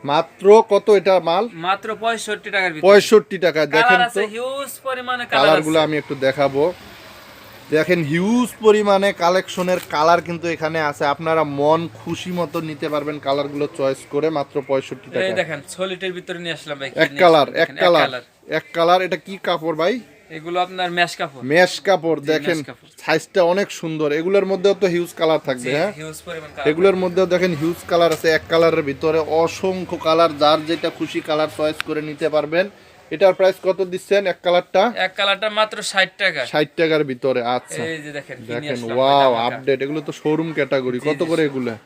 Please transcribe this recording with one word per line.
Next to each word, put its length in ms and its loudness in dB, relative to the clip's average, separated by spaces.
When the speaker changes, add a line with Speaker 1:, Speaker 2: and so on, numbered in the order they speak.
Speaker 1:
মাত্র 340 -2
কত 160 2
এটা 160 4
মাল? 160 0
Speaker 2:
মাত্র 200 -4
পঁয়ষট্টি 520 -4
টাকার 180 0
ভিতরে। 140 -4
Speaker 1:
পঁয়ষট্টি 580 6
টাকায়। 300 2
দেখেন 240 6
Speaker 2:
কালার 160 2
Speaker 1:
তো। 60 0
Speaker 2:
আছে, 140 -4
হিউজ 360 -8
পরিমাণে 440 -6
কালার 140 4
Speaker 1:
কালারগুলো 340 2
Speaker 2:
আছে। 80 2
Speaker 1:
আমি 140 -4
একটু 140 -10
দেখাবো। 380 0
দেখেন, 240 2
হিউজ 380 0
পরিমাণে 440 4
কালেকশনের 560 0
কালার 340 4
কিন্তু 180 -8
এখানে 240 -4
আছে। 140 -6
আপনারা 300 -2
মন 220 2
খুশি 380 -10
মতো 180 -4
নিতে 240 -8
পারবেন 240 -6
কালারগুলো 380 -2
চয়েস 240 -2
করে 140 0
মাত্র 180 -6
পঁয়ষট্টি 380 -4
Speaker 2:
এই 60 -18
Speaker 1:
টাকায়। 280 -2
Speaker 2:
দেখেন, 180 -6
সলিডের 420 -8
ভিতরে 260 -12
নিয়ে 140 -8
আসলাম 240 -12
ভাই। 80 -8
Speaker 1:
এক 220 0
Speaker 2:
নিয়ে 120 -2
Speaker 1:
কালার, 240 6
Speaker 2:
আসলাম, 140 -2
Speaker 1:
এক 60 4
Speaker 2:
দেখেন, 100 -16
এক 60 0
Speaker 1:
কালার, 240 4
Speaker 2:
কালার। 160 -8
Speaker 1:
এক 80 -6
কালার। 320 4
এটা 180 -4
কি 80 -14
কাপড় 360 -2
ভাই? 120 0
Speaker 2:
এগুলো 200 -8
আপনার 220 -6
মেশ 200 0
কাপড়। 220 -8
Speaker 1:
মেশ 220 4
কাপড়। 340 2
Speaker 2:
জি, 100 -6
Speaker 1:
দেখেন, 260 0
Speaker 2:
মেশ 120 -8
কাপড়। 200 -20
Speaker 1:
সাইজটা 380 0
অনেক 140 0
সুন্দর। 280 -4
এগুলোর 320 2
মধ্যেও 300 2
তো 140 2
হিউজ 240 -4
কালার 280 2
থাকবে, 240 -4
Speaker 2:
জি, 60 -2
Speaker 1:
হ্যাঁ? 140 -2
Speaker 2:
হিউজ 160 -14
পরিমাণ 280 -14
কালার 140 -2
Speaker 1:
এগুলোর 240 4
Speaker 2:
থাকবে। 100 0
Speaker 1:
মধ্যেও 300 2
দেখেন 180 2
হিউজ 180 -2
কালার 240 4
আছে। 120 -2
এক 140 -2
কালারের 380 4
ভিতরে 300 0
অসংখ্য 540 -4
কালার, 240 4
যার 180 4
যেটা 200 -2
খুশি 280 -6
কালার 300 -2
চয়েস 300 -2
করে 220 -4
নিতে 260 -6
পারবেন। 300 0
এটার 240 4
প্রাইস 200 2
কত 120 -2
দিচ্ছেন 300 -2
এক 140 -8
কালারটা? 380 2
Speaker 2:
এক 140 -6
কালারটা 280 -2
মাত্র 180 0
ষাট 180 0
টাকা। 200 0
Speaker 1:
ষাট 180 0
টাকার 320 2
ভিতরে। 300 -2
আচ্ছা। 260 -8
Speaker 2:
এই 140 -10
যে 120 -14
দেখেন, 200 -14
কি 60 -20
নিয়ে 180 -8
Speaker 1:
দেখেন, 160 -6
Speaker 2:
আসলাম 200 -6
Speaker 1:
ওয়াও, 340 6
Speaker 2:
ভাই, 100 0
ধামাকা। 140 -2
Speaker 1:
আপডেট। 300 -2
এগুলো 220 -6
তো 120 -10
শোরুম 380 -2
ক্যাটাগরি। 420 -2
Speaker 2:
জি, 100 -10
Speaker 1:
কত 140 -2
Speaker 2:
জি, 80 -2
Speaker 1:
করে 120 2
Speaker 2:
জি। 60 2
Speaker 1:
এগুলা? 240 -4